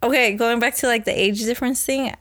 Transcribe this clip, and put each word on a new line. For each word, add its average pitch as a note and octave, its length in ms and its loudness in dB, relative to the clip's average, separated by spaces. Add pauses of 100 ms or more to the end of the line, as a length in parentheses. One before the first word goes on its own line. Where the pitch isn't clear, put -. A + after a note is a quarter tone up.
okay, B3 300 4
going A#3 260 2
back B3 180 0
to, C4 100 0
like, A3+ 180 0
the - 120 -2
age G3+ 260 0
difference B3 400 -2
thing, C4+ 380 -2